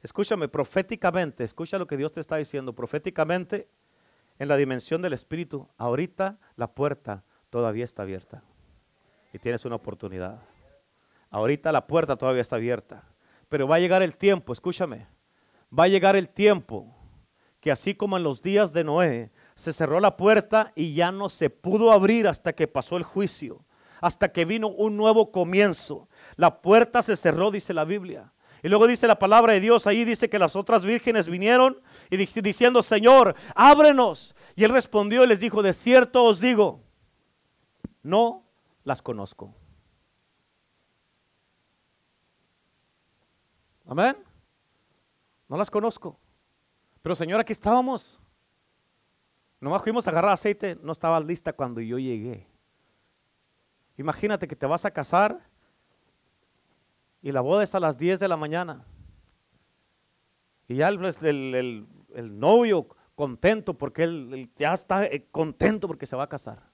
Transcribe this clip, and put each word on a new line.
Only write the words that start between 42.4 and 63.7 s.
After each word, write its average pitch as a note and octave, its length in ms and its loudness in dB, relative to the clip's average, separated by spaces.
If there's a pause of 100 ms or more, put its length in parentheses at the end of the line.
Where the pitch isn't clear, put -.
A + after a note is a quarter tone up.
Amén. G3 300 -2 (1300)
"No C3+ 80 -8
las G3 120 -4
conozco. G#3 480 -6 (840)
Pero, E3+ 140 -6
Señor, F3 260 -4
aquí A3 100 -6
estábamos. B3 680 -2 (1400)
Nomás D#3 240 -4
fuimos A3+ 240 -4
a - 20 -2
agarrar E3+ 220 0
aceite, G3+ 500 -4
no D#3+ 120 -10
estaba E3 260 -2
lista D#3+ 320 -8
cuando A#2+ 300 -8
yo A#2 180 -8
llegué." A#2 480 -10 (1500)
Imagínate D#3+ 500 -6
que D3 80 -14
te - 100 -8
vas D#3 200 -2
a G3+ 60 -4
casar G3 600 -2 (1700)
y C#3+ 100 -10
la C3+ 100 -2
boda F3 220 0
es G3 120 -6
a G3 40 -2
las D#3 180 -2
diez F3 220 -2
de G3 80 -4
la F3 80 -2
mañana. D#3 500 -10 (1800)
Y A#2+ 80 -8
ya D3 120 0
el, G3 180 -4
el, D3 500 -4
el, B2 320 -6 (280)
el A2 240 -16
novio G3 480 2 (280)
contento E3+ 640 -4